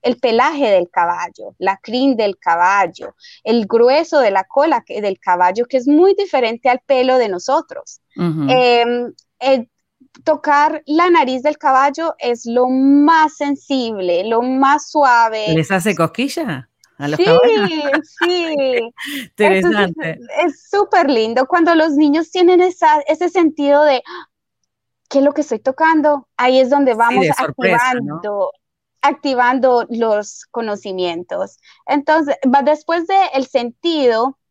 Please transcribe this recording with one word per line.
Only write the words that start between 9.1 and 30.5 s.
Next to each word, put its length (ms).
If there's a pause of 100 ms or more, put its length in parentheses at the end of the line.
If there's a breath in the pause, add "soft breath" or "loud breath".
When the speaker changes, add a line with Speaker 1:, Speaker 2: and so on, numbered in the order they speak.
Speaker 1:
el 300 (540)
tocar 640
la 240
nariz 340
del 140
caballo 640
es 260
lo 240
más 680
sensible, 880
lo 180
más 480
suave. 640
Speaker 2:
¿Les 160
hace 240
cosquilla 760 (280)
a 100
los 100
Speaker 1:
Sí, 80
Speaker 2:
caballos? 920
<laughs> 80
Speaker 1:
sí. 560 (420 loud breath)
Speaker 2:
Interesante. 880
Speaker 1:
Entonces, 100 (260)
es 260
súper 400
lindo 340
cuando 300
los 160
niños 400
tienen 300
esa, 400
ese 280
sentido 540
de, 180 (1080 loud breath)
"¿Qué 100
es 40
lo 100
que 80
estoy 180
tocando?". 680 (100)
Ahí 220
es 120
donde 220
Speaker 2:
Sí, 40
Speaker 1:
vamos 280
Speaker 2:
de 80
sorpresa, 440 (240)
¿no? 140
Speaker 1:
activando, 360 (520)
activando 880
los 580
conocimientos. 1080 (260 soft breath)